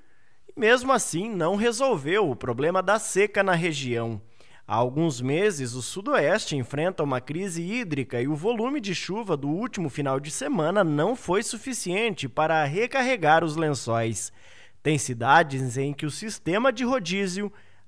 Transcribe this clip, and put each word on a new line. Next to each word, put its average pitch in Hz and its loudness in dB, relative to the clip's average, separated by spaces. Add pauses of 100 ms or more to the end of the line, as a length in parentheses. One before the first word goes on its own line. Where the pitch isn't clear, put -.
(480)
e, - -14
mesmo 247 4
assim, 220 -2
não 180 0
resolveu 208 0
o 123 -2
problema 170 0
da 202 2
seca 202 0
na 190 4
região. 127 -2 (460)
Há 104 -2
alguns 127 2
meses, 139 0
o 127 -8
Sudoeste 190 0
enfrenta 151 -2
uma 135 0
crise 170 -6
hídrica 160 -4
e 131 0
o 156 0
volume 233 -2
de 202 -4
chuva 196 -4
do 139 -2
último 180 -4
final 135 -2
de 147 -8
semana 202 2
não 160 2
foi 196 0
suficiente 214 -4
para 156 2
recarregar 196 2
os 156 -2
lençóis. 117 -2 (520)
Tem 147 2
cidades 131 4
em 139 -2
que 143 -6
o 147 -4
sistema 214 0
de 240 -2
rodízio 196 -2 (360)